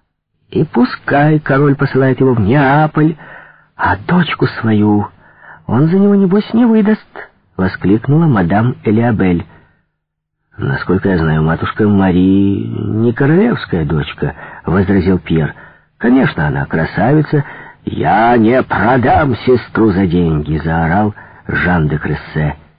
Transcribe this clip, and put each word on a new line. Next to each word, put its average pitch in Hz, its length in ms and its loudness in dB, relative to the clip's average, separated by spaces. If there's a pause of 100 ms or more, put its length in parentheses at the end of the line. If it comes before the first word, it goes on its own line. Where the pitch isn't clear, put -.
(500)
И - 160 -2
пускай 156 760 0
король 139 360 0
посылает 135 440 0
его 131 140 2
в 117 80 0
Неаполь, 151 760 2 (600)
а 98 180 -2
дочку 156 500 -2 (140)
свою 104 480 0 (600)
он 127 200 2
за 180 100 2
него, 202 180 4
небось, 196 380 0
не 233 120 2
выдаст», 220 640 0 (260)
воскликнула 113 720 0
мадам 107 580 0
Элиабель. 104 640 0 (1120)
«Насколько 90 520 -2
я 92 80 0
знаю, 78 260 0
матушка, 80 440 -2
Мари 98 800 2
не 113 460 -2
королевская 170 720 0
дочка», - 500 -4 (300)
возразил 92 520 0
Пьер. 80 380 -2 (420)
«Конечно, 226 500 0
она 69 180 -4
красавица». 143 800 0 (400)
«Я 117 540 0
не 117 240 4
продам 127 760 0
сестру 113 540 0
за 95 140 0
деньги», 80 580 0
заорал 82 520 -2 (320)
Жан 87 400 0
де 76 100 -4
Крессе. 76 580 -6 (240)